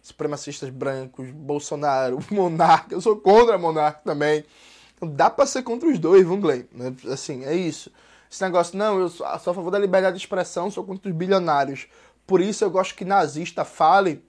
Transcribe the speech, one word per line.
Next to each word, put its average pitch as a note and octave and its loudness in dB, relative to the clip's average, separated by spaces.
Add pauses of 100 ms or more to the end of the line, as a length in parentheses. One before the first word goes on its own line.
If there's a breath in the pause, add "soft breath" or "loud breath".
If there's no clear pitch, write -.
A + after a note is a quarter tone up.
supremacistas C#3+ -10
brancos, C3 -10
Bolsonaro, C#3+ -4
<laughs> - -20
monarca. F3+ 2
Eu F3+ -4
sou G#3+ 2
contra G#3+ 6
monarca D#3 -2
também. D3+ 0 (500 soft breath)
Então E3+ -10
dá E3 2
pra C#4 2
ser B3+ -6
contra B3+ -2
os B3 2
dois, F3 6
viu, F3+ 0
Glenn? D3 -2
Né? B2+ -10 (160)
Assim, C3+ -10
é D3 -4
isso. F3 -6 (400 soft breath)
Esse - -8
negócio, F3 -2
"Não, G3+ 0
eu F3+ 0
sou, - -12 (140)
sou F3+ -4
a F3 -4
favor F3+ -6
da G3+ 0
liberdade F#3+ 0
de F#3+ -12
expressão, F3+ -6
sou F#3+ -10
contra F#3+ -10
os E3 -6
bilionários. D#3 0 (400 soft breath)
Por F#3 2
isso G#3 0
eu G3 0
gosto F#3 -2
que - -14
nazista E3 -2
fale" F3 2